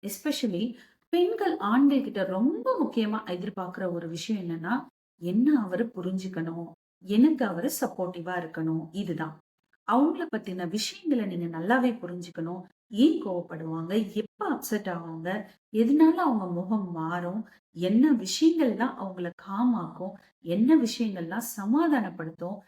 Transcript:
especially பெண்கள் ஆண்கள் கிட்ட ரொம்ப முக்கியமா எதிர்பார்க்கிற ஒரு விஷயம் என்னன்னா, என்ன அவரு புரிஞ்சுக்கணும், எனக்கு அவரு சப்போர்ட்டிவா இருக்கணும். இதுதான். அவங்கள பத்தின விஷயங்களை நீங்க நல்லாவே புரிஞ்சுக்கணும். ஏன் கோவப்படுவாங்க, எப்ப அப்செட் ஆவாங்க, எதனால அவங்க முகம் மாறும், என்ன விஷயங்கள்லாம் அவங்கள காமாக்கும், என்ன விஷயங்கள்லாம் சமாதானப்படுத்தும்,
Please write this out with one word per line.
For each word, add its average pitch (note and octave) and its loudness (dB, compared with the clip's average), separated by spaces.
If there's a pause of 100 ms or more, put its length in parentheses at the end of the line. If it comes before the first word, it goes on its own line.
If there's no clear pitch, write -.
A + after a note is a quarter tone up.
especially A#3 -2 (340)
பெண்கள் F4+ 2
ஆண்கள் C4 4
கிட்ட F#3+ -2
ரொம்ப D#4 0
முக்கியமா A3 0
எதிர்பார்க்கிற F3+ -6
ஒரு E3+ -6
விஷயம் F3 -4
என்னன்னா, E3+ -4 (340)
என்ன A#3 4
அவரு G3+ -2
புரிஞ்சுக்கணும், F3 -4 (380)
எனக்கு A#3+ 6
அவரு F#3+ -2 (100)
சப்போர்ட்டிவா F3+ -4
இருக்கணும். D#3+ -4
இதுதான். D#3+ -6 (540)
அவங்கள E4+ 2 (100)
பத்தின F#3 -6
விஷயங்களை G#3+ -2
நீங்க E3 -4
நல்லாவே B3 2
புரிஞ்சுக்கணும். F3 -8 (280)
ஏன் A#3+ 4
கோவப்படுவாங்க, E3+ -4
எப்ப B3 -4
அப்செட் - -8
ஆவாங்க, F3 -6 (280)
எதனால D4 6
அவங்க B3+ 0
முகம் F#3 -2
மாறும், F3 -4 (280)
என்ன A3 4
விஷயங்கள்லாம் B3+ 2
அவங்கள F3+ -6 (180)
காமாக்கும், F#3+ 0 (280)
என்ன A3+ 6
விஷயங்கள்லாம் G#3+ -2 (140)
சமாதானப்படுத்தும், G3+ 0